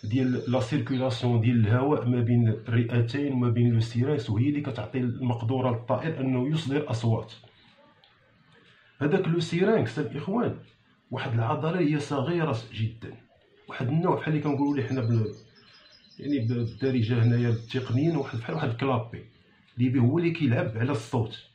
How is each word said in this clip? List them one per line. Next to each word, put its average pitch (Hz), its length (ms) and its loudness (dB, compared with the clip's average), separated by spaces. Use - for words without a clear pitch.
ديال 123 480 0
لا 127 80 2
سيركيلاسيون 120 800 0
ديال 117 260 4
الهواء 127 420 2
ما 123 120 2
بين 117 260 4
الرئتين 120 840 0
وما 123 160 2
بين 120 240 4
لو 113 60 4
سيرينكس، 120 500 0
وهي 113 200 2
اللي 147 120 0
كتعطي 117 360 -6
المقدرة 123 760 -2
للطائر 120 480 -2
أنه 131 300 0
يصدر 151 420 -2
أصوات. 113 420 0
هذاك 165 260 2
لو 170 120 2
سيرينكس 175 600 0
الإخوان 156 560 -4
واحد 120 220 -4
العضلة 143 460 0
هي 151 200 2
صغيرة 147 580 -2
جدًا، - 400 -6
واحد - 200 -6
النوع 165 280 2
بحال - 180 -2
اللي 147 100 0
كنقولوا 143 320 0
ليه 123 120 -2
حنا 131 140 -2
بال-، 113 340 0
يعني 139 280 -2
بالدارجة 120 760 0
هنايا 120 260 4
التقنيين، 127 680 0
واحد 135 220 -4
بحال 160 180 -6
واحد 156 140 -2
الكلابي 120 560 -4
اللي 123 120 2
به 131 100 2
هو 127 180 4
اللي 170 140 2
كيلعب 120 460 0
على 123 140 -2
الصوت. - 460 -4